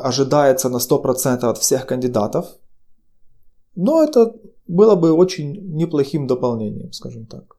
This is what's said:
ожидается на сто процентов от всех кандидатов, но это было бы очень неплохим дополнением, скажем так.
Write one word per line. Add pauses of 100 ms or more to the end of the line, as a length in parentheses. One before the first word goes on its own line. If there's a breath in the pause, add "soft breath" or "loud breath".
ожидается
на
сто
процентов
от
всех
кандидатов, (1300)
но
это (360)
было
бы
очень
неплохим
дополнением,
скажем
так.